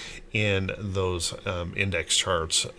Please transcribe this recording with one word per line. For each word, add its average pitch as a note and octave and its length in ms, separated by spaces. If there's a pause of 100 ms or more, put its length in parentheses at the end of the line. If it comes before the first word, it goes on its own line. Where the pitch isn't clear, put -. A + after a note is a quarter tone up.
(340)
in G2+ 440
those, F#2 560 (140)
um, F2 280
index F#2 400
charts, E2 520 (120)